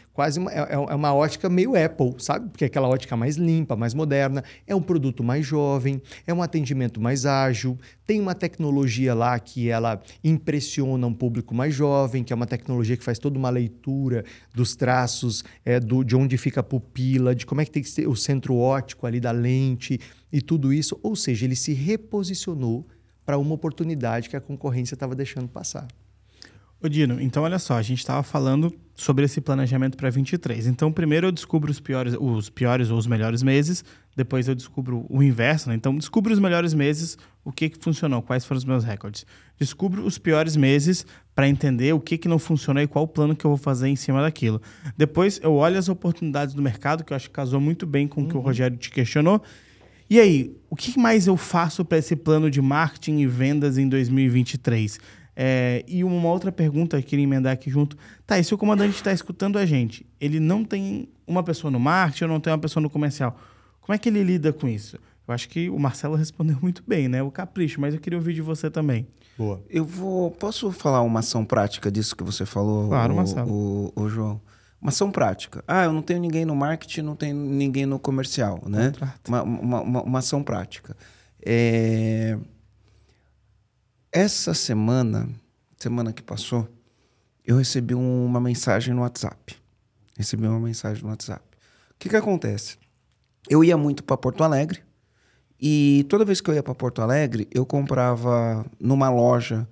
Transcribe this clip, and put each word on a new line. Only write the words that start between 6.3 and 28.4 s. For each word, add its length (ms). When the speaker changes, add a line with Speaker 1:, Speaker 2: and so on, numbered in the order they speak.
Speaker 1:
um 80
atendimento 600
mais 240
ágil, 520
tem 160
uma 120
tecnologia 800
lá 240
que 300
ela 340
impressiona 840
um 80
público 400
mais 220
jovem, 480
que 80
é 40
uma 120
tecnologia 480
que 80
faz 160
toda 180
uma 120
leitura 760
dos 220
traços, 680
é, 120
do, 280
de 100
onde 220
fica 240
a 20
pupila, 720
de 100
como 140
é 60
que 60
tem 120
que 60
ser 180
o 80
centro 400
óptico 500
ali 140
da 120
lente 680
e 100
tudo 300
isso. 320
Ou 140
seja, 280
ele 100
se 180
reposicionou 1120
pra 120
uma 160
oportunidade 760
que 80
a 40
concorrência 540
tava 180
deixando 360
passar. 360
Speaker 2:
Ô, 60
Dino, 320
então 240
olha 140
só, 180
a 60
gente 240
tava 160
falando 500